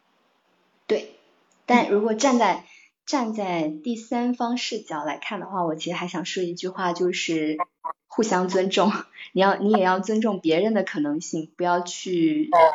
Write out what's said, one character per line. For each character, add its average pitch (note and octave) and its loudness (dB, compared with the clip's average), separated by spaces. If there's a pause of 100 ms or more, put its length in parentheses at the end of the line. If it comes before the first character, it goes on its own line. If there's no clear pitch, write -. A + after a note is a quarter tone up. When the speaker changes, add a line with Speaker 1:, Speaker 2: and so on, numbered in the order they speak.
(880)
Speaker 1:
对， - -2 (500)
但 A3+ 4
如 G3+ 4
果 A3 0
站 B3 2
在， G3 2
Speaker 2:
嗯。 - -20 (420)
Speaker 1:
站 A#3 -2
在 F3 -2
第 A#3 -6
三 A#3+ -2
方 B3 -2
视 A#3+ -6
角 D#3 -8
来 D3 -6
看 G3+ -8
的 F3 -10
话， F#3 -2
我 D#3 0
其 D#3+ -6
实 F3 -4
还 F3 -6
想 F3 -6
说 F#3 -4
一 F3 -4
句 F3+ -6
话， F#3 -4
就 F3+ 0
是 D#3 -2 (480)
互 - -2
相 F#3 0
尊 F#3+ 0
重。 F#3+ 2 (200)
<laughs> - -14
你 F3 2
要， G3 4
你 G3+ 2
也 G#3+ 4
要 F#3 2
尊 G#3+ -2
重 G#3+ 0
别 D#3+ 2
人 A3 2
的 G3+ 0
可 - -6
能 D3 -2
性， D#3+ -8
不 F3 -4
要 F3 2
去 D#3+ 0 (260)